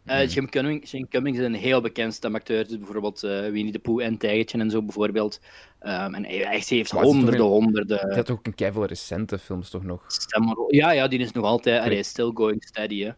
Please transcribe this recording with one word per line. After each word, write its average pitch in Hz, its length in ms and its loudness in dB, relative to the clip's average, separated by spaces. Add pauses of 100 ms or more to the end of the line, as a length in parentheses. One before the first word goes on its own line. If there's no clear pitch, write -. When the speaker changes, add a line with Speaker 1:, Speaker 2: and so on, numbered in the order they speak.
Speaker 1:
Eh, 135 120 -2
Speaker 2:
Hmm. 135 100 4
Speaker 1:
Jim 135 220 -2
Cumming-, 147 420 -2
Jim 131 180 -8
Cummings 131 300 0
is 127 60 0
een 117 100 0
heel 123 260 2
bekend 113 340 -2
stemacteur, 110 540 -2
dus 113 100 -8
bijvoorbeeld, 101 440 -6
eh, 98 180 -2
Winnie 104 320 -2
the 107 60 -6
Pooh 117 260 -2
en 113 140 -2
Tijgertje 110 400 0
en 110 120 0
zo 110 120 0
bijvoorbeeld. 104 580 -2 (380)
Ehm, 98 360 -6
en 104 100 -6
hij, - 120 -8
hij 101 300 -2
heeft - 40 -6
Speaker 2:
Maar 123 80 4
het - 20 2
is 104 80 -2
toch - 140 0
Speaker 1:
honderden, 127 380 6
Speaker 2:
een, 110 60 6
Speaker 1:
honderden 107 520 4
Speaker 2:
hij 98 180 -2
had 120 140 0
ook 120 160 -6
een 107 80 -6
keivel 101 300 -2
recente 95 540 -6
films 92 320 -8
toch 92 140 -8
nog? 90 220 -8
Speaker 1:
stemmen-, 113 600 -2
ja, 147 220 6
ja, 135 180 2
die 131 100 0
is 120 140 -4
nog 117 120 -2
altijd, 117 340 4
Speaker 2:
Wreck-, 117 120 0
Speaker 1:
hij 104 80 2
is 98 100 -4
still 117 260 -2
going 107 300 0
steady, 107 380 -6
hè. 107 160 -6